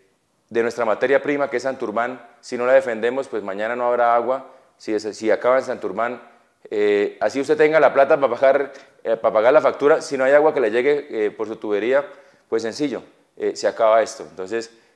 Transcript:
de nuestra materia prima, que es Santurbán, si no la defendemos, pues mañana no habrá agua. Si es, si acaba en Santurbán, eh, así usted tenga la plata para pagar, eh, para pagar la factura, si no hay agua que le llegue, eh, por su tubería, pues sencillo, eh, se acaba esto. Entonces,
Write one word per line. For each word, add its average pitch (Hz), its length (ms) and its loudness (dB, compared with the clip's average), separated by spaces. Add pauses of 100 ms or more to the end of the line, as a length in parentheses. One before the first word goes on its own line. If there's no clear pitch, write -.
(500)
de 113 120 -2
nuestra 117 240 -2
materia 127 360 0
prima, 143 280 -2
que 123 80 -4
es 113 40 -6
Santurbán, 123 640 -6 (140)
si - 160 -12
no 120 80 -4
la 123 80 4
defendemos, 127 560 0
pues 107 140 -8
mañana 104 340 -6
no 123 100 -4
habrá 120 280 2
agua. 123 360 -2 (280)
Si - 160 -6
es, 101 80 -2 (120)
si 110 160 -2
acaba 123 280 2
en 127 60 -2
Santurbán, 113 580 -6 (480)
eh, 104 500 0
así 107 200 -2
usted 151 180 0
tenga 156 220 4
la 127 120 4
plata 139 260 4
para 131 140 0
pagar, 135 400 2 (320)
eh, 110 120 0
para 110 180 -2
pagar 110 180 4
la 151 80 6
factura, 143 400 2
si 143 160 -8
no 131 80 0
hay 131 80 4
agua 147 220 4
que 147 60 0
le 110 100 2
llegue, 123 560 0
eh, 101 40 0
por 110 160 -8
su 107 100 -10
tubería, 113 540 -2 (380)
pues 113 140 -2
sencillo, 113 400 -6 (340)
eh, 101 180 -4
se - 140 -2
acaba 110 320 2
esto. - 220 -4
Entonces, 92 480 -10 (260)